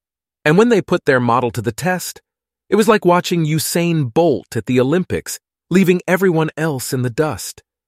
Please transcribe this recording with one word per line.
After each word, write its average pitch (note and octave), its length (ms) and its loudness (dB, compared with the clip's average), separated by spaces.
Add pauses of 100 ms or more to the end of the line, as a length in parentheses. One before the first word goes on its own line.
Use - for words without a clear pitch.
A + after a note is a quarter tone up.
(460)
And D#3 120 4
when A3+ 100 4
they A3 140 2
put - 240 -4
their C3 160 2
model A#2+ 300 0
to A#2 100 -6
the A2 100 -2
test, F3+ 500 -6 (460)
it - 80 0
was G#3 140 2
like G#3 160 2
watching F3 400 2
Usain D#3+ 680 -2
Bolt D#3 440 0
at A2 80 -6
the B2+ 120 0
Olympics, C3+ 600 -2 (300)
leaving F3+ 360 2
everyone F3 520 0
else D3 340 -6
in C3 100 -2
the B2 80 -2
dust. C3+ 540 -6 (240)